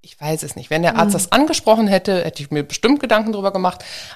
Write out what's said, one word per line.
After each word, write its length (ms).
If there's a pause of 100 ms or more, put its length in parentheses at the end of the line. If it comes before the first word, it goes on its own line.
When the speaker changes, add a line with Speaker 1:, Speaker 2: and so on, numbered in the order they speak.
Speaker 1:
ich 180
weiß 240
es 100
nicht. 160
Wenn 120
der 120
Arzt 140
Speaker 2:
Mhm. 60
Speaker 1:
das 180
angesprochen 560
hätte, 360
hätte 160
ich 120
mir 100
bestimmt 380
Gedanken 320
drüber 200
gemacht. 320 (320)